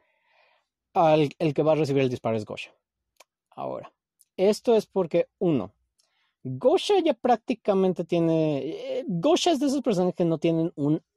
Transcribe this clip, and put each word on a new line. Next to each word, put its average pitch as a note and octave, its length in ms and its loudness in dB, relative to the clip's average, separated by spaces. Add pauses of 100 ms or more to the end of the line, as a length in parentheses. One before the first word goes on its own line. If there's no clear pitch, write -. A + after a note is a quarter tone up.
(920)
al, D#3 360 4 (100)
el D#3+ 140 0
que D#3 100 0
va D3+ 80 2
a D#3 40 4
recibir C#3 280 0
el C3 60 2
disparo A#2 260 -4
es G#2+ 100 -6
Gosha. - 260 -14 (800)
Ahora, C3 420 -12 (440)
esto G#3 380 2
es G#3 100 0
porque, E3+ 420 -2 (100)
uno, C3+ 360 -2 (720)
Gosha C4 600 0
ya D#4 100 2
prácticamente F#3+ 920 -2
tiene, D#3+ 540 0
eh, B3+ 460 -8
Gosha C#4 460 0
es D4 80 0
de C#4 60 -2
esos C#4 160 -2
personajes F3+ 340 0
que - 80 0
no E3 140 0
tienen E3 380 0
un D3+ 260 0 (160)